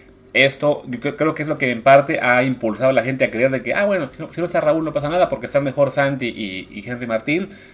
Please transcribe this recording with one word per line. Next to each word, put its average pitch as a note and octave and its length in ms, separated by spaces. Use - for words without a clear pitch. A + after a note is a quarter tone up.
Esto C#3 540
yo B2 120
cre-, C#3+ 160
creo D#3 180
que D#3 100
es D3 40
lo D3+ 80
que B2+ 140
en A2+ 120
parte C#3 380
ha B2 220
impulsado B2+ 480
a - 20
la A#2+ 100
gente C3 220
a A2+ 60
creer A#2+ 200
de B2+ 120
que, A#2+ 100
ah, G3+ 140
bueno, F#3 260
si - 100
no, D3+ 80
si E3 120
no - 20
está F3 160
Raúl D#3 240
no D3+ 80
pasa D3 160
nada F3 220
porque B2 160
están C#3 180
mejor C#3 260
Santi C#3 360
y, F#2+ 440
y G2+ 160
Henry A#2+ 200
Martín, C#3+ 420